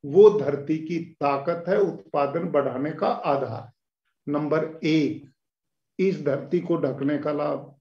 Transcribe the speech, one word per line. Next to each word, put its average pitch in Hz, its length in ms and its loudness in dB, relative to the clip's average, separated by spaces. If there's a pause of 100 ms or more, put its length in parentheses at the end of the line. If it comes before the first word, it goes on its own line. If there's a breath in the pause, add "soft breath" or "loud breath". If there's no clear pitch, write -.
वो 180 280 10
धरती 143 480 -2
की 170 180 -6 (220)
ताकत 143 480 -2
है, 202 120 2
उत्पादन 160 720 -2
बढ़ाने 139 440 0
का - 140 -2
आधार। 139 640 -2 (560)
नंबर 151 580 -2
एक, 151 440 0 (680)
इस 180 260 0
धरती 143 340 -2
को 170 180 -2
ढकने 139 400 -2
का 151 140 -4
लाभ। 147 500 -4